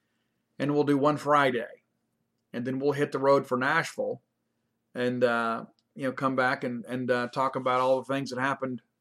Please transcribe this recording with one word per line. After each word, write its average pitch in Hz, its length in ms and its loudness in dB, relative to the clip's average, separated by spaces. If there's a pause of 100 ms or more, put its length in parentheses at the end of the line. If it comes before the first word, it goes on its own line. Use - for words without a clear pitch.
(580)
and 139 160 -2
we'll 147 100 4
do 143 140 4
one 147 180 4
Friday. 139 680 2 (680)
And 120 140 -6
then 131 120 -4
we'll 139 140 0
hit 143 200 -2
the 139 60 -4
road 135 280 4
for 127 100 0
Nashville 139 640 -2 (720)
and, 123 300 0
uh, 117 400 -2 (320)
you 139 80 -8
know, 131 80 -2
come 135 240 -2
back 131 280 0
and, 120 220 -6
and, 127 240 -4
uh, 123 180 0
talk 131 280 -2
about 127 240 0
all 131 180 4
the 127 140 -6
things 135 180 -4
that 123 100 -6
happened 131 400 -4 (200)